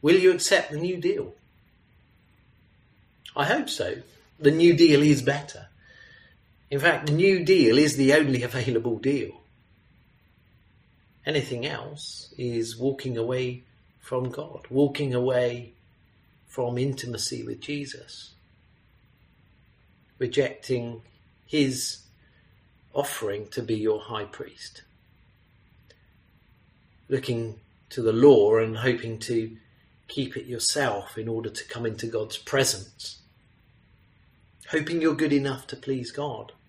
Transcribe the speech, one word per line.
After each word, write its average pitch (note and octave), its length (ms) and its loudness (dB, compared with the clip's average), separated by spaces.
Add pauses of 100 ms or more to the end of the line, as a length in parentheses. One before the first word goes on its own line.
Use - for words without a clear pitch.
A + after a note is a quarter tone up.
Will D#3+ 140 4
you F#3 160 6
accept F3+ 400 0
the D3+ 60 -8
new F3+ 180 -4
deal? F3+ 380 -4 (2000)
I C#3 100 -2
hope - 240 -2
so. - 280 -6 (420)
The C#3+ 120 6
New E3+ 220 6
Deal D3+ 280 8
is D3 200 6
better. C#3 460 -6 (1040)
In C#3 80 0
fact, D#3 280 2
the D3 60 2
New F#3 300 4
Deal D3+ 340 6
is D3 200 4
the C3+ 160 6
only C#3 300 4
available A#2+ 540 -2
deal. C3+ 440 -4 (1800)
Anything B2+ 400 -4
else - 720 -14
is A#2 400 -6
walking C3 400 -4
away B2 460 -4 (360)
from B2+ 300 -6
God, - 400 -14
walking C#3 440 0
away B2 600 -2 (720)
from B2 300 -6
intimacy B2 680 -6
with A2+ 180 -12
Jesus, - 680 -12 (1900)
rejecting A#2+ 840 -4 (440)
his C3+ 540 -2 (960)
offering G#2+ 560 -6
to - 120 -8
be A2+ 140 -4
your G#2+ 240 -2
high G#2+ 260 -8
priest, - 580 -18 (2250)
looking A#2 520 -4 (300)
to - 120 -8
the A2+ 120 2
law A2+ 440 8
and A2+ 200 0
hoping A#2 420 -4
to A2+ 360 -4 (520)
keep - 280 -8
it - 100 -12
yourself A#2 720 -4
in A2+ 100 -8
order A#2 220 -6
to - 180 -12
come A#2+ 180 -8
into A2 220 -6
God's A2 300 -6
presence, - 840 -4 (1500)
hoping D#3+ 320 -2
you're D#3 140 2
good D3 180 0
enough C3+ 340 -2
to - 80 -12
please C3 360 -6
God. B2+ 400 -10 (180)